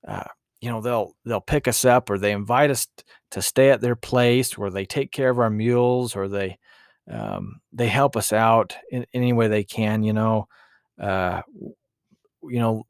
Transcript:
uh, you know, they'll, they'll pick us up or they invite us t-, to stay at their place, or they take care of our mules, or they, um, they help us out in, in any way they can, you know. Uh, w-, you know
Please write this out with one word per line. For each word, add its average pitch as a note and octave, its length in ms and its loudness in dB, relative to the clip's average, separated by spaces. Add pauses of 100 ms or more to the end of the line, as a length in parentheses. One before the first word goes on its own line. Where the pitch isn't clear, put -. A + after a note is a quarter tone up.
uh, - 220 -10 (320)
you A#2 100 -8
know, A2+ 120 -6
they'll, A#2 420 -4
they'll A2+ 160 -2
pick D3 280 0
us - 180 0
up B2 240 6
or G2+ 80 0
they G#2 160 0
invite A#2+ 380 2
us - 160 -4 (100)
t-, - 60 -20 (280)
to - 100 -8
stay C3+ 280 4
at C3 120 4
their A#2+ 140 0
place, B2 640 2
or G2+ 120 -4
they F#2+ 160 -6
take - 260 -4
care C3 180 0
of B2 100 0
our A2+ 100 2
mules, A#2+ 680 2
or G2 120 -4
they, G2 300 -4 (520)
um, - 520 -10 (100)
they A#2+ 160 -2
help C3+ 300 0
us G#2+ 160 -2
out A2+ 420 2 (140)
in, B2 240 -8
in B2 80 -2
any B2 120 2
way A#2 140 2
they G#2+ 160 0
can, A2 400 -2
you G#2+ 100 0
know. A2 340 0 (520)
Uh, F#2+ 420 -2 (120)
w-, - 220 -16 (720)
you B2 100 -2
know A2+ 300 0